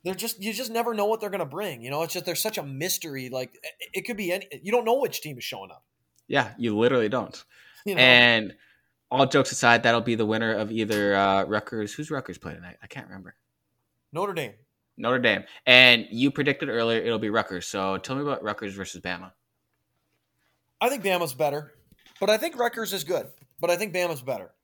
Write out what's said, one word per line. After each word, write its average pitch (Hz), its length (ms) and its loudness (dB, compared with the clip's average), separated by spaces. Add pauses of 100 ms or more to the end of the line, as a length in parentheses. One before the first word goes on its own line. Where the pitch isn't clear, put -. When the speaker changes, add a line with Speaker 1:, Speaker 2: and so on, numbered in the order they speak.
Speaker 1:
they're 185 100 -4
just, 226 280 -8
you 220 100 -4
just 226 180 -6
never 233 220 -2
know 208 140 0
what 220 140 0
they're 208 100 -6
gonna 180 160 -4
bring. 147 360 -8
You 123 80 -10
know, 151 120 -2
it's 160 100 -4
just, 175 140 -6
they're 175 80 -4
such 214 240 -4
a 165 40 -6
mystery. 139 680 -6
Like, 127 260 -8 (260)
it, - 140 -14
it 190 80 -2
could 233 140 -8
be 190 140 -4
any, 196 160 -2 (160)
you 190 80 -8
don't 240 140 2
know 233 160 2
which - 200 -6
team 143 180 -12
is 117 40 -14
showing 98 280 -12
up. - 120 -20 (460)
Speaker 2:
Yeah, 127 300 0
you 113 180 -2
literally 117 320 2
don't. 117 340 -6 (220)
Speaker 1:
<laughs> - 220 -20
You 196 80 -4
know? 123 80 0
Speaker 2:
And 120 520 8 (560)
all 131 160 4
jokes 135 260 2
aside, 117 300 6
that'll 117 200 4
be 117 120 0
the 110 120 0
winner 110 280 0
of 107 160 -4
either, 104 460 2
uh, 98 280 4
Rutgers. 107 500 -4
Who's 151 160 -10
Rutgers 131 280 -8
play 80 160 -12
tonight? 87 280 -18
I - 40 -20
can't - 220 -16
remember. 95 260 -18 (800)
Speaker 1:
Notre 185 220 -4
Dame. 131 180 -6 (440)
Speaker 2:
Notre 123 220 -2
Dame. 113 260 2 (220)
And 123 440 8
you 127 200 0
predicted 143 380 -2
earlier 113 320 0
it'll 113 180 -2
be 107 120 -2
Rutgers. 101 360 -2
So 95 320 -2
tell 131 160 -8
me 143 80 -4
about 143 220 -6
Rutgers 104 300 -6
versus 90 260 -12
Bama. 90 320 -10 (1500)
Speaker 1:
I 240 80 2
think 262 140 -4
Bama's 175 320 0
better, 147 380 -2 (480)
but 208 100 2
I 220 60 6
think 302 220 -4
Rutgers 233 340 -2
is 180 100 -4
good. 156 240 -2 (340)
But 170 100 0
I 175 60 4
think 190 180 -6
Bama's 170 280 -2
better. 117 300 -8 (120)